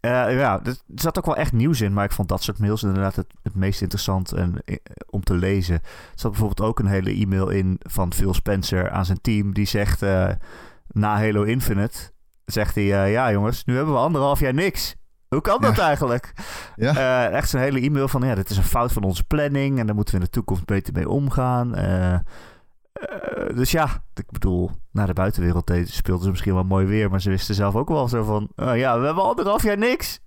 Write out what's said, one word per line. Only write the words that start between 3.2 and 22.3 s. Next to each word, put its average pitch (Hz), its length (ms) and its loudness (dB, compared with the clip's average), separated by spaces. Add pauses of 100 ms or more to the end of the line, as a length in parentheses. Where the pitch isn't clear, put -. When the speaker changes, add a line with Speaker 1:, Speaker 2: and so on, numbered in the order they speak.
Speaker 1:
het - 120 -8
meest 95 260 0
interessant 95 520 -2
en, 87 320 -2
eh, - 120 -6 (340)
om 95 140 -4
te 98 100 2
lezen. 90 400 2
Er 80 60 0 (340)
zat - 160 -4
bijvoorbeeld 104 380 0
ook - 100 -2
een 104 80 0
hele 98 240 2
e-mail 95 380 2
in 92 300 0
van - 360 -2
Phil 95 200 2
Spencer 92 560 0
aan 95 140 0
zijn 90 160 0
team. 104 340 0
Die 101 120 0
zegt, - 360 0
eh, 95 280 2 (580)
na 104 300 0
Halo 107 240 2
Infinite, 110 560 0 (460)
zegt 104 300 -2
hij, 104 100 0 (200)
eh, 98 80 2
"Ja, 120 200 2
jongens, 104 320 0
nu 127 120 0
hebben 151 180 0
we 123 60 2
anderhalf 139 400 2
jaar 131 140 2
niks. 175 400 -2 (340)
Hoe 147 120 0
kan 220 200 2
dat 254 160 4
Speaker 2:
Ja. 185 100 4
Speaker 1:
eigenlijk?" 131 460 0 (440)
Speaker 2:
Ja. 127 200 2 (320)
Speaker 1:
Eh, 90 80 0
echt - 140 -2
zo'n 135 100 0
hele 131 200 2
e-mail 139 280 2
van, 127 140 0
"Ja, 131 120 2
dit 95 160 -2
is 101 60 0
een 95 60 4
fout 120 300 2
van 107 100 0
onze 95 220 0
planning 139 540 2
en 113 80 0
daar 107 80 0
moeten 104 200 0
we 92 60 2
in 90 60 0
de - 60 -4
toekomst 95 320 -2
beter - 280 -2
mee - 160 -2
omgaan." 127 680 0
Eh, 92 400 2
eh, 90 60 2 (1300)